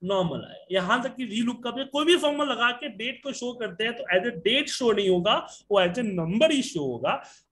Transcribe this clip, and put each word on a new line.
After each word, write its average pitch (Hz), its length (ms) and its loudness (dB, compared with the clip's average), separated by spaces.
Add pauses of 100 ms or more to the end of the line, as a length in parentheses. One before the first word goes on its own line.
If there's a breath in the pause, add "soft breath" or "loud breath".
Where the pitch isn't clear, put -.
normal 185 400 -2
आएगा। - 260 -20
यहाँ 190 320 2
तक 262 140 -6
कि 254 80 -6
वीलुकअप 233 500 -4
में 269 140 -6
कोई 294 160 0
भी 349 120 6
फॉर्मूला 294 380 0
लगा 240 180 2
के 277 160 -8
date 226 340 -8
को 277 100 -8
शो 240 220 -6
करते 214 300 -6
हैं, 233 120 -2
तो 185 60 -10
as 190 320 0
a 170 120 -12
date 269 320 0
show 226 180 4
नहीं 202 120 2
होगा, 196 400 2 (220 loud breath)
वो 196 100 6
as 175 120 4
a 247 100 -2
number 208 500 2
ही 269 100 2
शो 151 220 -4
होगा। 135 380 -2 (300 loud breath)